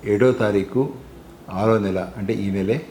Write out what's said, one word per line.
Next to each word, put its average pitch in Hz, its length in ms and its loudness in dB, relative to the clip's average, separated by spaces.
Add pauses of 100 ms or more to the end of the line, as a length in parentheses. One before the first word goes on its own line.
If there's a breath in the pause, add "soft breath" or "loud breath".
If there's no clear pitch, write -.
ఏడో 104 260 4
తారీఖు 110 560 0 (600)
ఆరో 110 280 2
నెల, 95 380 -2
అంటే 107 180 -4
ఈ 101 160 -4
నెలే 98 300 0 (100)